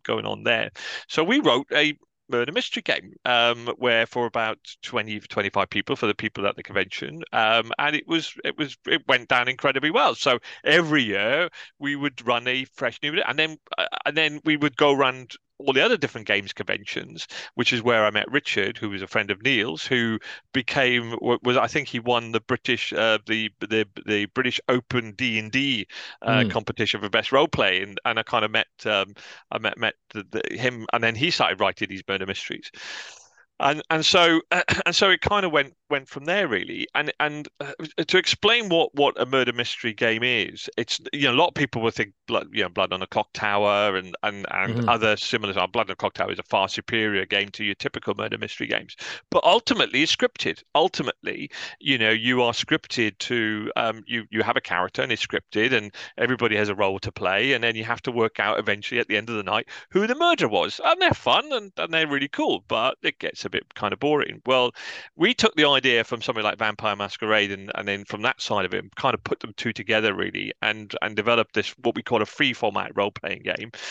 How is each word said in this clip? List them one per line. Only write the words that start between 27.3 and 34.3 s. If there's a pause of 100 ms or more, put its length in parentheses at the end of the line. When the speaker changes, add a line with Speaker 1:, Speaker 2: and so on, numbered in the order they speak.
Speaker 1:
role
play,
and,
and
I
kind
of
met, (180)
um, (380)
I
met,
met (200)
the,
the,
him,
and
then
he
started
writing
these
murder
mysteries. (880)
And,
and
so, (220)